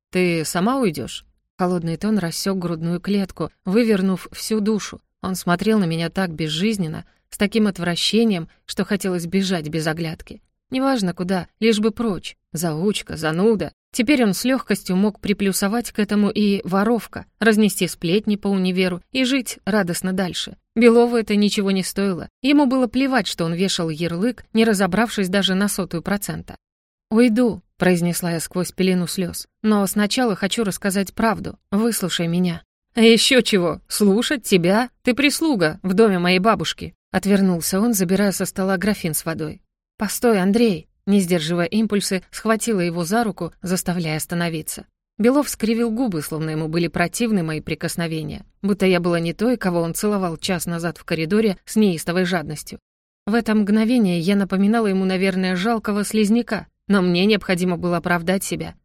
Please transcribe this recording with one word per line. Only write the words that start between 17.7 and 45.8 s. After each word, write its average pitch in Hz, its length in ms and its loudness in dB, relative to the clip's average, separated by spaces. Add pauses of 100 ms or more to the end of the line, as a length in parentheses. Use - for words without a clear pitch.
сплетни 208 480 -2
по 202 100 -10
универу 185 640 0
и 262 140 0
жить 254 400 -2
радостно 185 480 -2
дальше. 185 440 -6 (200)
Белову 240 400 6
это 214 180 -2
ничего 202 380 2
не 190 100 0
стоило. 196 460 -4 (120)
Ему 285 260 4
было 254 200 2
плевать, 254 400 0
что - 200 -4
он 165 80 -4
вешал 175 360 -2
ярлык, 170 640 -4
не 220 120 4
разобравшись 202 640 2
даже 190 280 0
на 202 100 0
сотую 175 380 -6
процента. 175 500 -6 (560)
"Уйду", 220 540 2 (200)
произнесла 175 480 0
я 165 80 -4
сквозь - 320 -6
пелену 185 340 0
слёз. 175 400 -6 (160)
"Но 208 240 2
сначала 214 480 0
хочу 208 300 -2
рассказать 196 500 -4
правду. 214 440 -2 (120)
Выслушай 202 560 0
меня". 170 360 0 (340)
"Ещё 226 460 6
чего? 175 460 0
Слушать 214 560 2
тебя? 196 440 2 (140)
Ты 247 120 2
прислуга 262 680 0
в 185 120 -2
доме 196 240 4
моей 180 200 2
бабушки", 170 560 -2 (160)
отвернулся 190 680 2
он, 240 120 2
забирая 190 400 0
со - 140 -4
стола 190 300 -2
графин 185 380 -2
с - 100 -6
водой. 156 360 -8 (380)
"Постой, 214 420 0
Андрей", 196 480 2 (180)
не 202 140 4
сдерживая 170 460 0
импульсы, 202 640 -2
схватила 220 500 0
его 175 240 -2
за 220 200 0
руку, 175 280 -6 (100)
заставляя 175 540 -2
остановиться. 165 720 -6 (320)
Белов 254 300 4
скривил 233 420 -2